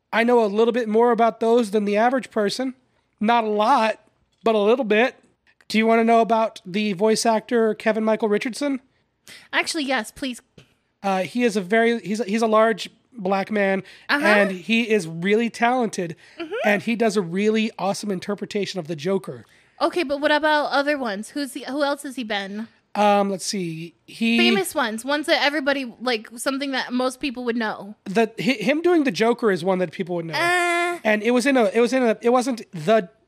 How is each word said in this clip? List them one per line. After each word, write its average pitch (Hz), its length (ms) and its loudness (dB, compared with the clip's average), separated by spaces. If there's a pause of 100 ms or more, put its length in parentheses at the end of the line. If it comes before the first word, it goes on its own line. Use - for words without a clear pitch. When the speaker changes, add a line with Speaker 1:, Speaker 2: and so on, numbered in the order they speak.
(120)
Speaker 1:
I 220 140 2
know 240 180 4
a 208 40 2
little 220 260 2
bit 226 160 -2
more 233 220 4
about 226 280 2
those 226 320 2
than 208 140 0
the 202 120 0
average 247 340 0
person. 240 420 -2 (480)
Not 226 240 2
a 214 40 -4
lot, 220 500 2 (440)
but 220 120 2
a 214 40 2
little 226 260 2
bit. 214 300 2 (540)
Do 214 80 0
you 220 100 4
wanna 226 160 4
know 226 160 4
about 220 460 0
the 208 280 -2
voice 214 320 0
actor 226 500 0
Kevin 220 280 0
Michael 220 260 0
Richardson? 262 520 -2 (720)
Speaker 2:
Actually, 311 320 -2
yes, 254 260 -4
please. 254 300 -10 (600)
Speaker 1:
Uh, 190 220 0
he 240 200 -2
is 208 120 2
a 208 60 0
very, 226 380 2
he's 196 200 -6
a, 233 60 -2
he's 214 160 0
a 226 60 2
large 220 420 2 (240)
black 190 380 -2
man, 196 320 0 (260)
Speaker 2:
Uh-huh. - 160 0
Speaker 1:
and 202 260 6
he 214 380 0
is 202 180 0
really 196 420 0
talented, 233 680 -2 (220)
Speaker 2:
Mm-hmm. 330 160 -10 (120)
Speaker 1:
and 208 180 2
he 233 140 -2
does 214 180 0
a 208 60 2
really 214 580 0
awesome 196 320 -4
interpretation 190 720 -6
of 147 60 -12
the 165 100 -8
Joker. 156 480 -6 (340)
Speaker 2:
Okay, 330 240 -2
but 285 160 -4
what 302 140 0
about 302 380 0
other 285 260 0
ones? 214 320 -6
Who's 285 240 -8
he, 254 100 -14
who 285 200 -4
else 285 200 -2
has 269 140 -12
he 247 80 -6
been? 208 420 -6 (280)
Speaker 1:
Um, 202 340 4
let's 190 160 -6
see. 170 480 -6 (140)
He 233 300 0
Speaker 2:
Famous 349 380 2
ones, 226 300 -4
ones 294 220 -2
that 285 140 2
everybody, 277 600 0
like, 233 340 -4
something 277 360 -4
that 247 200 -4
most 254 300 -2
people 254 240 -6
would 233 100 -2
know. 208 480 -6
Speaker 1:
The, 220 340 0
hi-, 196 240 0
him 285 200 0
doing 339 240 4
the 254 60 2
Joker 226 400 0
is 165 120 -2
one 185 160 0
that 180 120 -2
people 175 260 -6
would 165 80 -6
know. 165 80 -10
Speaker 2:
Uh. 349 720 0
Speaker 1:
And 214 180 2
it 233 80 2
was 247 140 2
in 277 100 2
a, 233 180 4
it 226 60 2
was 240 140 2
in 262 100 2
a, 220 180 2
it 233 100 2
wasn't 247 420 0
the 175 340 2 (200)